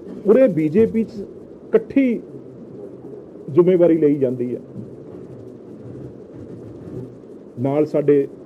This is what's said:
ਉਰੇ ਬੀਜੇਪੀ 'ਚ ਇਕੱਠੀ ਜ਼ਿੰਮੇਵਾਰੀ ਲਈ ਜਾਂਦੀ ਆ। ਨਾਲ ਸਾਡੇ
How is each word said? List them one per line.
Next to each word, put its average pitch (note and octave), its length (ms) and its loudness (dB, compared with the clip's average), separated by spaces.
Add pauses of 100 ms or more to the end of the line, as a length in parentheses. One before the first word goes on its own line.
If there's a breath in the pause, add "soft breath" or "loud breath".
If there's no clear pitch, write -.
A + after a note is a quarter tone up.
(260)
ਉਰੇ B3+ 220 8
ਬੀਜੇਪੀ F3+ 560 2
'ਚ - 100 -16 (520)
ਇਕੱਠੀ A#3+ 540 2 (1300)
ਜ਼ਿੰਮੇਵਾਰੀ E3+ 480 4
ਲਈ D3 160 4
ਜਾਂਦੀ B2+ 400 -2
ਆ। - 40 -8 (3000)
ਨਾਲ C#3+ 260 2
ਸਾਡੇ C#3+ 400 2 (200)